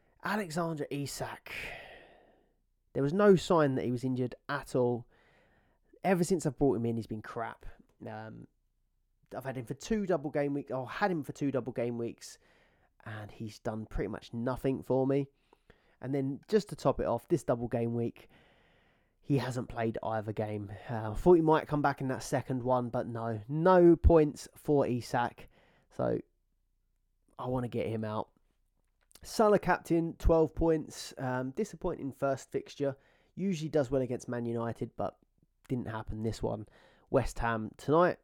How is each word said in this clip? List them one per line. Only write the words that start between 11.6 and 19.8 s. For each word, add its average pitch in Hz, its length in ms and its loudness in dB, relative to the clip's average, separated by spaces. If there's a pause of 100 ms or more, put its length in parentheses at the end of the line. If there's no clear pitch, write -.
game 120 260 -4
weeks, - 400 -10 (680)
and 107 280 -12
he's 107 260 -12
done 110 280 -6
pretty - 220 -4
much - 240 -10
nothing 123 520 -2
for 131 240 2
me. 139 180 2 (720)
And 127 140 -6
then 135 240 -2 (100)
just 214 200 2
to 147 80 -12
top - 240 0
it - 60 -2
off, 117 200 -2
this 165 160 0
double 120 240 0
game 117 280 -2
week, - 340 -4 (920)
he 143 180 0
hasn't 123 300 -4
played 113 340 -4